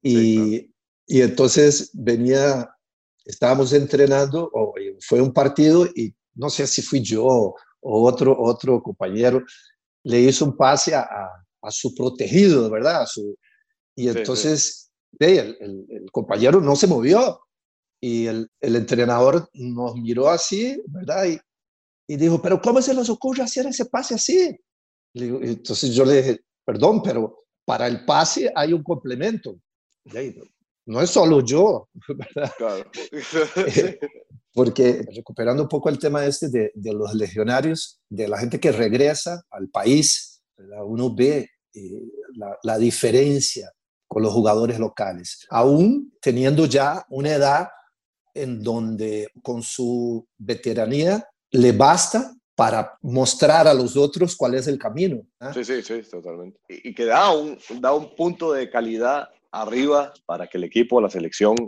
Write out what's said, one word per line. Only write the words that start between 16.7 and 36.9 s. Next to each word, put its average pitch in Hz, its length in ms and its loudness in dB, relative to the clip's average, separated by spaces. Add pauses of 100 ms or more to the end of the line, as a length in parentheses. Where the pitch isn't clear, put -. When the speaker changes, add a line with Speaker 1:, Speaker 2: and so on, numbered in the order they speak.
Speaker 1:
se 185 100 2
movió, 180 540 2 (600)
y 117 240 -4
el, 113 220 -6 (140)
el 120 140 0
entrenador 120 760 2
nos 123 420 -8
miró 120 360 0
así, 226 560 -4
¿verdad? 185 400 -6
Y, 165 120 -4 (680)
y 151 80 -8
dijo, 165 240 2
"¿Pero 180 180 0
cómo 240 220 2
se 262 140 -2
les 240 160 -2
ocurre 262 320 -4
hacer 254 240 -6
ese 247 180 -6
pase 247 300 -6
así?". 339 420 0 (560)
Le 123 140 -10
digo, 127 160 -6
entonces 120 520 -4
yo 131 120 6
le 135 160 6
dije, 127 180 -2 (240)
"Perdón, 147 380 2
pero 117 420 -6 (220)
para 120 200 -2
el 120 200 -4
pase 156 480 0
hay 156 180 0
un 165 100 0
complemento". 139 800 -6 (440)
Y 104 120 -16
ahí, 127 180 -10 (520)
no 117 160 -2
es 175 80 0
solo 160 340 6
yo, 147 500 0
<laughs> - 140 -20
¿verdad? 143 480 -8
Speaker 2:
Claro. 101 380 -8
<laughs> 156 720 -4 (100)
Speaker 1:
Eh, 185 220 0 (560)
porque 123 500 2 (100)
recuperando 120 500 -4
un 143 40 -6
poco 151 220 -2
el 139 80 -6
tema 147 260 -2
este 143 240 -4
de, 113 260 -2
de 107 200 -10